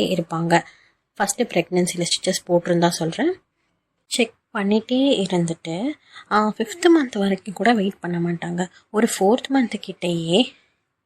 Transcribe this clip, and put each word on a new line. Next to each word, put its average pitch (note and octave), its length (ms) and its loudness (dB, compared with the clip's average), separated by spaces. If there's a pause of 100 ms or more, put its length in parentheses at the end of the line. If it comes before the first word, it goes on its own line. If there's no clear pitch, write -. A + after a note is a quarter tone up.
இருப்பாங்க. E3+ 520 0 (560)
ஃபர்ஸ்ட் G3+ 240 -2
பிரெக்னன்சில F3+ 640 -2
ஸ்டிச்சஸ் - 420 -4
போட்டிருந்தா F3 420 2
சொல்றேன். F3 460 -2 (800)
செக் A3+ 260 -2 (160)
பண்ணிட்டே A3 480 0 (160)
இருந்துட்டு, F3 580 -2 (560)
ஆ, G#3 60 2 (200)
ஃபிஃப்த் - 320 -2
மந்த் D4 300 4
வரைக்கும் G3 340 -2
கூட G#3+ 200 2
வெயிட் G3+ 260 -2
பண்ண F3 200 -6
மாட்டாங்க. E3+ 420 -4 (280)
ஒரு A3 180 2
ஃபோர்த் G#3+ 460 2
மந்த் A#3 280 0
கிட்டேயே F3 580 0 (680)